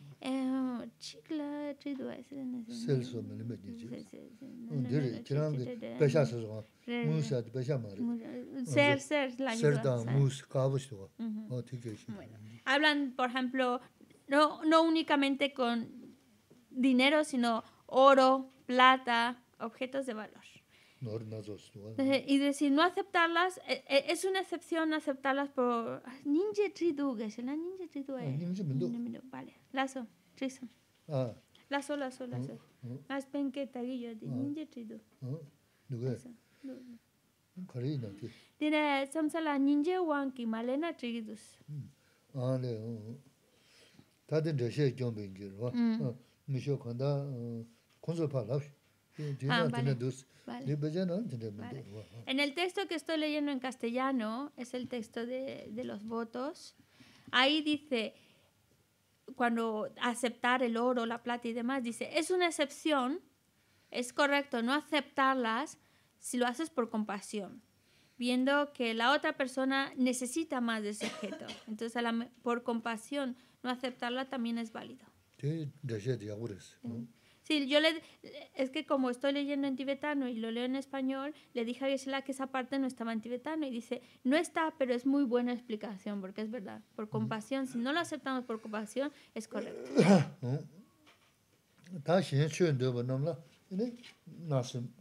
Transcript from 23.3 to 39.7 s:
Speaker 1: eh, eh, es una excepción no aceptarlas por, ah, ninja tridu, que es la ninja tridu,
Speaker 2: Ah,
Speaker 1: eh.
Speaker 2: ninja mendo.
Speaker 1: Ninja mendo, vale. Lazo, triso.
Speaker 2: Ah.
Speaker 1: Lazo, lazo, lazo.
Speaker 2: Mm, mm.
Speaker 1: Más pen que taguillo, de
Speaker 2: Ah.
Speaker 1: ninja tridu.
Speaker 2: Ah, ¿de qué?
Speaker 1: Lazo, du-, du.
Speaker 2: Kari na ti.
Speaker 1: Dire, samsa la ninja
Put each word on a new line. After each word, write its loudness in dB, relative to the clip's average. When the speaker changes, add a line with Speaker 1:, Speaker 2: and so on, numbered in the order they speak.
Speaker 1:
eh, -2
eh, 4
es 0
una 2
excepción -2
no 2
aceptarlas 0
por, 0
ah, -14
ninja 2
tridu, 0
que -4
es -8
la -4
ninja -6
tridu, -8
Speaker 2:
Ah, -6
Speaker 1:
eh. -2
Speaker 2:
ninja -4
mendo. 0
Speaker 1:
Ninja -2
mendo, -6
vale. -14
Lazo, -4
triso. -6
Speaker 2:
Ah. -2
Speaker 1:
Lazo, -2
lazo, -6
lazo. -6
Speaker 2:
Mm, -10
mm. -10
Speaker 1:
Más -4
pen -4
que -4
taguillo, -6
de -10
Speaker 2:
Ah. -4
Speaker 1:
ninja -4
tridu. -12
Speaker 2:
Ah, -6
¿de -6
qué? -4
Speaker 1:
Lazo, -4
du-, -10
du. -10
Speaker 2:
Kari -4
na -6
ti. -12
Speaker 1:
Dire, 2
samsa 0
la 0
ninja 4